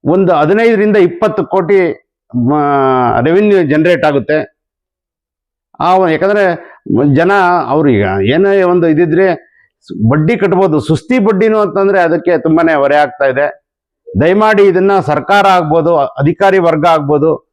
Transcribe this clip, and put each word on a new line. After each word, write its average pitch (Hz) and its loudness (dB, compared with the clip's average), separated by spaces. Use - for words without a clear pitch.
ಒಂದು 180 0
ಹದಿನೈದರಿಂದ 208 0
ಇಪ್ಪತ್ತು 202 -4
ಕೋಟಿ, 190 0
ಮ-, 147 0
ರೆವಿನ್ಯೂ 190 2
ಜನರೇಟ್ 160 0
ಆಗುತ್ತೆ. 147 -2
ಆ, 156 -2
ಯಾಕಂದ್ರೆ 196 0
ಜನ 175 2
ಅವ್ರು 147 0
ಈಗ 101 0
ಏನೇ 196 2
ಒಂದು 175 0
ಇದಿದ್ರೆ 170 0
ಬಡ್ಡಿ 156 0
ಕಟ್ಬೋದು, 185 0
ಸುಸ್ತಿ 160 -2
ಬಡ್ಡಿನೂ 214 0
ಅಂತಂದ್ರೆ 196 -2
ಅದಕ್ಕೆ 170 -2
ತುಂಬಾನೇ 165 0
ಹೊರೆ 143 0
ಆಗ್ತಾ 147 0
ಇದೆ. 143 -2
ದಯಮಾಡಿ 202 2
ಇದನ್ನ 190 0
ಸರ್ಕಾರ 151 0
ಆಗ್ಬೋದು, 165 0
ಅಧಿಕಾರಿ 190 0
ವರ್ಗ 160 0
ಆಗ್ಬೋದು 151 0